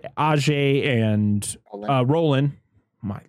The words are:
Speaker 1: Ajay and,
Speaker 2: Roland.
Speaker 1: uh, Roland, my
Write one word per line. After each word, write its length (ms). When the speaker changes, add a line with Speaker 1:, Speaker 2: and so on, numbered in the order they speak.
Speaker 1:
Ajay 680
and, 720
Speaker 2:
Roland. 180
Speaker 1:
uh, 140
Roland, 460
my 280